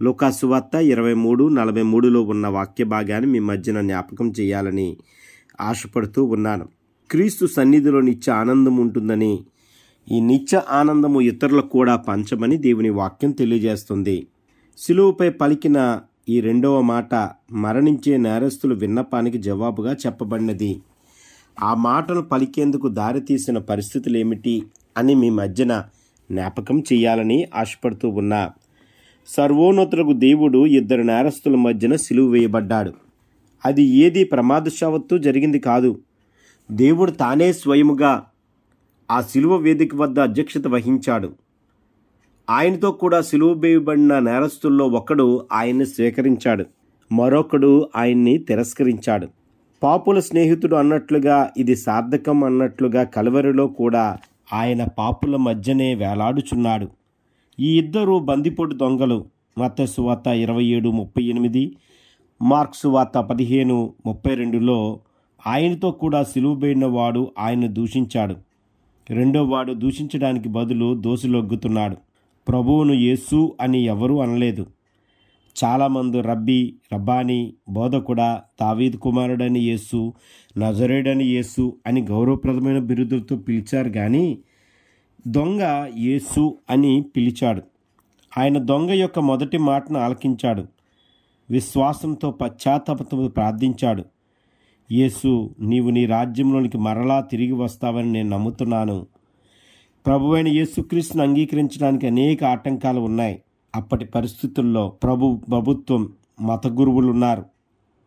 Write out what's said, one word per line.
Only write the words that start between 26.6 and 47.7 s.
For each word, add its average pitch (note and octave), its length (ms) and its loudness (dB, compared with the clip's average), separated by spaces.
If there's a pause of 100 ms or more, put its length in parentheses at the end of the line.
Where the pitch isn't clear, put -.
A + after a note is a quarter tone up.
చేయాలని A#2 760 2
ఆశపడుతూ A2+ 540 -4
ఉన్నా. G#2 420 -2 (760)
సర్వోన్నతులకు D#3+ 840 4
దేవుడు C3+ 540 6
ఇద్దరు B2 360 4
నేరస్తుల C3 520 0
మధ్యన A#2+ 420 2
సిలువ C3 320 2
వేయబడ్డాడు. A2 640 0 (720)
అది C#3 180 2
ఏది D#3+ 420 6
ప్రమాదశావత్తు D#3 960 0
జరిగింది C#3+ 400 2
కాదు. B2 420 0 (680)
దేవుడు D#3 400 2
తానే D#3 420 2
స్వయముగా C#3+ 720 2 (880)
ఆ A#2+ 100 0
సిలువ C#3+ 360 2
వేదిక D#3 380 2
వద్ద C#3+ 260 0
అధ్యక్షత C#3 480 -2
వహించాడు. A#2+ 640 -2 (1160)
ఆయనతో F3 420 2
కూడా E3+ 300 2
సిలువ D#3+ 300 2
వేయబడిన D3+ 680 4
నేరస్తుల్లో C#3 680 0
ఒకడు B2 640 2
ఆయన్ని B2 340 0
స్వీకరించాడు, A#2+ 800 0 (480)
మరొకడు C#3 840 4